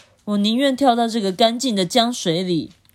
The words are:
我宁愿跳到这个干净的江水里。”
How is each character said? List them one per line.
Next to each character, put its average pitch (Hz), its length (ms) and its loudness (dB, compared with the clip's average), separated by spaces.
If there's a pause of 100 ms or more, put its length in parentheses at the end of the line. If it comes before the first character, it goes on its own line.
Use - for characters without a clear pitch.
(240)
我 208 140 -4
宁 214 180 0
愿 269 180 2
跳 247 220 2
到 233 100 0
这 226 140 -2
个 196 100 -2
干 233 280 2
净 240 180 -2
的 185 80 2
江 233 260 0
水 185 320 -2
里。” 175 300 -2 (220)